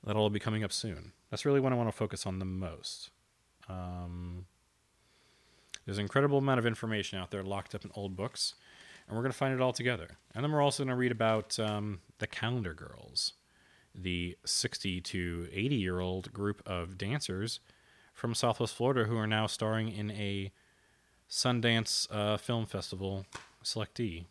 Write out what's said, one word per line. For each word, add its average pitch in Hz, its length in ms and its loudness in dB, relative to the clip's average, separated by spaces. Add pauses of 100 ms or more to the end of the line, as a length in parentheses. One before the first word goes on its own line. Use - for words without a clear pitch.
That'll 107 200 2
all 107 60 6
be 104 100 0
coming 107 240 0
up 98 80 -2
soon. 87 400 -6 (180)
That's - 160 -4
really 139 140 6
what 131 140 4
I - 20 4
wanna 117 160 2
focus - 340 -2
on 92 140 -2
the 95 60 -2
most. 92 640 -6 (580)
Um, 90 800 -6 (1400)
there's 101 140 -4
an 104 60 0
incredible 139 340 4
amount 135 220 4
of 117 60 2
information 110 540 -2
out 90 100 -8
there 95 140 -6
locked 98 320 -6
up 98 80 -8
in 104 100 -12
old 101 220 -6
books, - 400 -4 (520)
and 110 100 -4
we're 117 60 0
gonna 127 100 0
find 135 200 2
it 127 80 2
all 127 120 4
together. 117 380 -2 (220)
And 117 100 -2
then 147 80 2
we're 151 100 4
also 143 220 4
gonna 127 120 0
read 123 160 4
about, 110 480 2
um, 104 400 0 (200)
the - 80 -2
Calendar 113 460 -2
Girls, 64 600 -6 (600)
the 87 520 -2
sixty - 560 0
to 87 500 -2
eighty-year-old 92 800 0
group 101 320 -2
of 90 320 -4
dancers 101 640 -4 (540)
from 117 200 -2
Southwest 117 400 2
Florida 123 320 4
who 117 120 0
are 107 100 2
now 107 180 4
starring 110 440 0
in 104 220 -4
a 98 380 -2 (800)
Sundance, 117 800 2
uh, 104 280 2
Film 117 280 0
Festival 98 600 -4 (360)
selectee. 101 680 -4